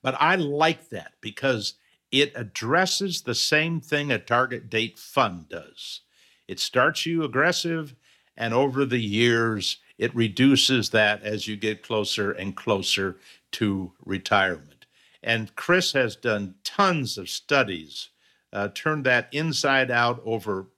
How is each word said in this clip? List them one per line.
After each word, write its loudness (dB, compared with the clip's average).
But -2
I 4
like 0
that -14
because -2
it 2
addresses -2
the -4
same 0
thing -2
a 2
target -2
date -2
fund -2
does. -14
It -10
starts 0
you -2
aggressive, -2
and -4
over 2
the 0
years, 2
it -2
reduces 4
that 2
as -6
you -6
get -4
closer -2
and -6
closer -2
to -2
retirement. -2
And -4
Chris 0
has 0
done -4
tons 0
of -12
studies, -2
uh, -4
turned -2
that 2
inside 0
out 2
over -4